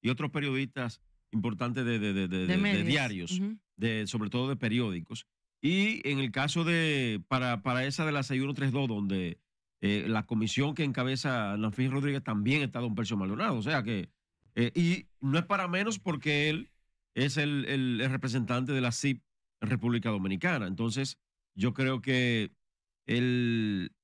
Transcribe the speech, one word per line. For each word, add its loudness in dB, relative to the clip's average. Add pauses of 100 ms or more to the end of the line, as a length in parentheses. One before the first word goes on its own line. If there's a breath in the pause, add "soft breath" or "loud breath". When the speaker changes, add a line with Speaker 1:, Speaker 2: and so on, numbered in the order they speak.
Speaker 1:
y 0
otros -2
periodistas -4 (320)
importantes -2
de, 0
de, 0
de, 0
de, -2
Speaker 2:
De 0
Speaker 1:
de, 2
de 4
Speaker 2:
medios. 2
Speaker 1:
diarios, -2
Speaker 2:
Ujú. -4 (180)
Speaker 1:
de, 0
sobre -2
todo -2
de -2
periódicos. -2 (360)
Y 2
en 0
el -2
caso 0
de, 2
para, 0
para 0
esa -2
de 0
la 0
seis 0
uno -2
tres 0
dos, 2
donde, 0 (420)
eh, 0
la 0
comisión 0
que -2
encabeza -2
Nanfín 0
Rodríguez 0
también 0
está -4
don -2
Percio -2
Maldonado. 0
O -2
sea 0
que, -4 (440)
eh, 2
y 2 (140)
no 2
es 0
para -2
menos 0
porque 0
él -4 (440)
es 0
el, 0
el, 0
el 2
representante 0
de 2
la 2
sip 0 (380)
en -2
República 2
Dominicana. 0
Entonces, -2 (360)
yo 2
creo 0
que 2 (540)
el 2 (120)